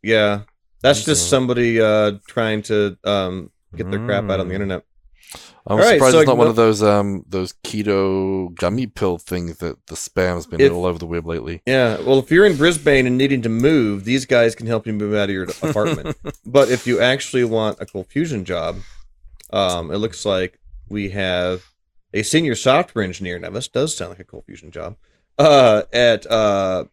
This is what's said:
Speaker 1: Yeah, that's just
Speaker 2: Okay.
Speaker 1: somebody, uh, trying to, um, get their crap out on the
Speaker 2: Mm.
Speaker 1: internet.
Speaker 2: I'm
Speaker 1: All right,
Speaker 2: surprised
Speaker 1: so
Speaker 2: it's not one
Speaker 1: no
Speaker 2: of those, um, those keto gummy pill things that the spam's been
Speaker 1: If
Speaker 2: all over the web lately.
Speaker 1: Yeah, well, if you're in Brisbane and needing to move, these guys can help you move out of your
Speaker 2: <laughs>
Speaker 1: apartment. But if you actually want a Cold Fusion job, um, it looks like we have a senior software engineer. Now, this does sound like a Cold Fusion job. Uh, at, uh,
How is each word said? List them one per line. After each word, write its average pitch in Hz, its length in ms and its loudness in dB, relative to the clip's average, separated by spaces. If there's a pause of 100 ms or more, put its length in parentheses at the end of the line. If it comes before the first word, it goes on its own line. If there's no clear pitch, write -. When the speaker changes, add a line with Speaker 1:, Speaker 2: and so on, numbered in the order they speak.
Speaker 1:
Yeah, 104 380 2 (400)
that's 139 240 2
just 151 180 0
Speaker 2:
Okay. - 60 -4
Speaker 1:
somebody, 120 520 2
uh, 107 460 2
trying 107 360 -2
to, 104 400 -2
um, 95 460 -4 (260)
get 87 140 -8
their 104 160 -4
crap 104 200 -2
out 95 160 -2
on 90 80 -6
the - 20 -8
Speaker 2:
Mm. 92 40 -6
Speaker 1:
internet. 95 300 -6 (800)
Speaker 2:
I'm 107 120 0
Speaker 1:
All - 0 -
right, 214 160 6
Speaker 2:
surprised 135 180 6
Speaker 1:
so 160 80 6
Speaker 2:
it's 151 80 6
not 123 100 4
one 117 100 6
Speaker 1:
no - 20 4
Speaker 2:
of 110 80 0
those, 110 260 4
um, 101 460 2
those 92 240 -6 (100)
keto 95 920 -2
gummy 98 320 -2
pill 95 320 -4
things 87 420 -8
that - 280 -10
the 80 80 -16
spam's 90 500 -2
been - 140 -8
Speaker 1:
If 139 140 6
Speaker 2:
all 90 120 -4
over 87 140 -2
the 85 80 -10
web 82 180 -8
lately. 85 400 -10
Speaker 1:
Yeah, 123 360 0
well, 135 180 2
if 131 100 -6
you're 180 160 4
in 180 120 2
Brisbane 143 500 2
and 123 100 0
needing 135 260 0
to 117 60 -2
move, 113 540 0
these 123 220 -2
guys 117 300 2
can 117 120 -10
help 113 180 -4
you 113 60 -6
move 104 220 -4
out 104 160 0
of 101 40 -4
your 95 100 -4
Speaker 2:
<laughs> 87 200 -10
Speaker 1:
apartment. 151 540 -2 (280)
But 127 240 4
if 123 160 0
you 120 140 0
actually 127 460 0
want 110 340 -2
a 92 60 -10
Cold 95 220 -12
Fusion 143 360 -4
job, 87 360 -6 (760)
um, 90 360 -2
it 98 100 -4
looks 110 260 -6
like 92 340 -2 (300)
we 98 220 -6
have 92 520 -4 (500)
a 107 100 -4
senior 151 320 0
software 127 500 0
engineer. 90 340 -8
Now, 87 120 -10
this 123 180 -10
does 151 260 -4
sound 87 140 -10
like 95 100 -20
a 92 60 -20
Cold - 200 -20
Fusion - 240 -20
job. 82 280 -14 (420)
Uh, 135 440 6 (100)
at, 117 360 2
uh, 98 640 0